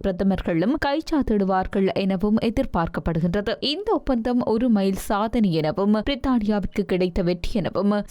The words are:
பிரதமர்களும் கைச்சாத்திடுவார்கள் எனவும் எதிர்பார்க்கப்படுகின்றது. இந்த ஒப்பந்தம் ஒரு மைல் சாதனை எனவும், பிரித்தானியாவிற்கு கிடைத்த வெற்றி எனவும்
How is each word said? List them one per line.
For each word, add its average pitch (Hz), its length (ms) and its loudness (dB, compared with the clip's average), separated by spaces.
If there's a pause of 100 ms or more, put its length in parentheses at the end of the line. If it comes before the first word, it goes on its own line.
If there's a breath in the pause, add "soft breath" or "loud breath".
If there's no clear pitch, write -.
பிரதமர்களும் 190 680 0 (120)
கைச்சாத்திடுவார்கள் 202 1000 0 (180)
எனவும் 202 440 2
எதிர்பார்க்கப்படுகின்றது. 180 1040 -2 (180)
இந்த 403 160 -6 (120)
ஒப்பந்தம் 247 440 0 (120)
ஒரு 240 120 0 (120)
மைல் 196 280 0
சாதனை 214 540 0
எனவும், 190 340 2 (140)
பிரித்தானியாவிற்கு 214 840 0
கிடைத்த 185 360 0
வெற்றி 180 60 2 (260)
எனவும் 185 300 0 (200)